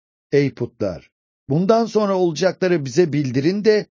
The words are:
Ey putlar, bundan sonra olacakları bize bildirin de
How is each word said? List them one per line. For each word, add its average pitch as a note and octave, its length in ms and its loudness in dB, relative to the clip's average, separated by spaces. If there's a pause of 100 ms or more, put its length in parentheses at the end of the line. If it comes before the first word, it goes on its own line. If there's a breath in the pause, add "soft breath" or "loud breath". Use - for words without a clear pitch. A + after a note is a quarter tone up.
(320)
Ey C#3+ 220 2
putlar, G2 580 -6 (380)
bundan G3 360 0
sonra G#3 320 -2
olacakları F3 680 0
bize C#3 280 2
bildirin D3 520 0
de G#3+ 200 2 (100)